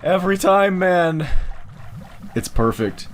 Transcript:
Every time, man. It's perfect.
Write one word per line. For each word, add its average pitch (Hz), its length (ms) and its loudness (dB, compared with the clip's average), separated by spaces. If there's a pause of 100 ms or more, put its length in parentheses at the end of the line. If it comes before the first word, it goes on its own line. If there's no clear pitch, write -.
Every 190 340 0
time, 196 420 4
man. 170 500 2 (1040)
It's 117 140 -4
perfect. 113 640 -2